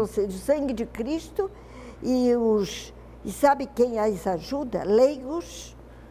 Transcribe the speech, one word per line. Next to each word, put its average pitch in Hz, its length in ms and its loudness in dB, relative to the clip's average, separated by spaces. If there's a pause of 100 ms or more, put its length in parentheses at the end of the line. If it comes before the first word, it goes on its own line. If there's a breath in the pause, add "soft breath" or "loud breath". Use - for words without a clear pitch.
você 202 200 -2
diz, 190 100 -8
o - 80 -8
sangue 277 280 0
de 220 140 -4
Cristo 330 640 -4 (540 loud breath)
e 247 320 4
os, 220 580 0 (320 loud breath)
e 214 60 -6
sabe 277 360 2
quem 233 320 0
as 208 280 0
ajuda? 190 580 -4
Leigos, 262 920 2 (340 loud breath)